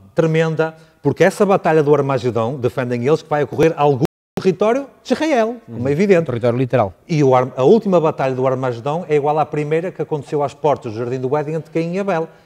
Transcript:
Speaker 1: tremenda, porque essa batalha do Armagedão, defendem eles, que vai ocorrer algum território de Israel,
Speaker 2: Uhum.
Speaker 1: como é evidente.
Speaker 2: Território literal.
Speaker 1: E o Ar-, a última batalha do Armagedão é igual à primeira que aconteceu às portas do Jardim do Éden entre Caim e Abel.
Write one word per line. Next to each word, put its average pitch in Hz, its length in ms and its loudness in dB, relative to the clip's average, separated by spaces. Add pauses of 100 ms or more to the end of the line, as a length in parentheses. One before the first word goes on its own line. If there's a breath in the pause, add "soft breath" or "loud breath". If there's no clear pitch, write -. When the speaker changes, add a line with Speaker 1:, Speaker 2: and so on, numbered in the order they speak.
(140)
Speaker 1:
tremenda, 160 600 0 (280 loud breath)
porque - 200 0
essa 185 220 4
batalha 170 380 2
do 147 120 2
Armagedão, 127 600 -2
defendem 123 500 -4
eles, 151 140 2
que - 80 -20
vai 147 160 0
ocorrer 156 320 0
algum 143 280 2 (360)
território 226 480 0 (140)
de - 100 -4
Israel, 247 440 0 (120)
Speaker 2:
Uhum. 120 80 -14
Speaker 1:
como 120 120 -4
é 143 40 0
evidente. 170 340 4
Speaker 2:
Território 120 320 0
literal. 123 360 0 (120)
Speaker 1:
E 151 160 0
o 131 120 6
Ar-, 127 220 2
a 127 60 0
última 190 380 4
batalha 143 340 -2
do 127 120 -2
Armagedão 131 600 -4
é 156 80 2
igual 147 220 0
à 151 80 0
primeira 156 460 -4
que - 80 -14
aconteceu 147 420 -4
às 139 120 -4
portas 131 380 -2
do 107 60 -8
Jardim 123 220 -4
do 127 160 -2
Éden 151 200 -4
entre 151 140 -10
Caim 165 220 -4
e 185 60 -4
Abel. 175 300 -2 (180 loud breath)